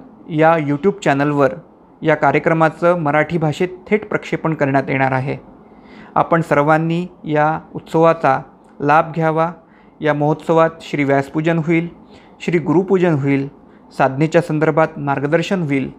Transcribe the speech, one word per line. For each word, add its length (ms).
या 280
YouTube 460
चॅनलवर 500
या 140
कार्यक्रमाचं 840
मराठी 380
भाषेत 300
थेट 220
प्रक्षेपण 440
करण्यात 340
येणार 240
आहे. 260
आपण 260
सर्वांनी 680
या 360
उत्सवाचा 680
लाभ 360
घ्यावा. 360
या 120
महोत्सवात 560
श्री 220
व्यासपूजन 540
होईल, 300
श्री 180
गुरुपूजन 560
होईल, 340
साधनेच्या 440
संदर्भात 460
मार्गदर्शन 640
होईल 380